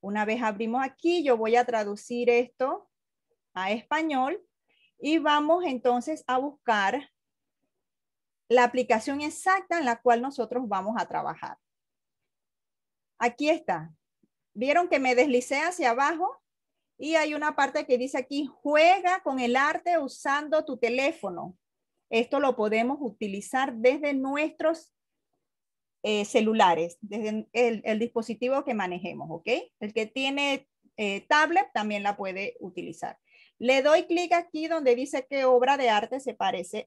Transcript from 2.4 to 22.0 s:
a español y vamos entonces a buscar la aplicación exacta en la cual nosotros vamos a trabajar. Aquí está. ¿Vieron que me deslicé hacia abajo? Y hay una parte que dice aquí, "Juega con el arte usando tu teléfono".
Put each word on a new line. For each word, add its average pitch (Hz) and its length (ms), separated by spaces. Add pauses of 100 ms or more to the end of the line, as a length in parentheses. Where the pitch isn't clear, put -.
a 190 160
español 294 720 (560)
y 311 200
vamos 302 460
entonces 254 640
a 254 120
buscar 247 720 (1400)
la 240 160
aplicación 247 580
exacta 359 560
en 294 80
la 233 140
cual 240 200
nosotros 247 480
vamos 202 300
a 175 100
trabajar. 156 480 (1600)
Aquí 240 300
está. 175 440 (640)
¿Vieron 294 340
que 320 100
me 254 160
deslicé 254 460
hacia 339 300
abajo? 311 520 (560)
Y 311 160
hay 302 200
una 294 220
parte 277 300
que 254 100
dice 269 220
aquí, 277 280
"Juega 359 760
con 269 180
el 240 160
arte 330 420
usando 294 640
tu 285 120
teléfono". 226 800 (560)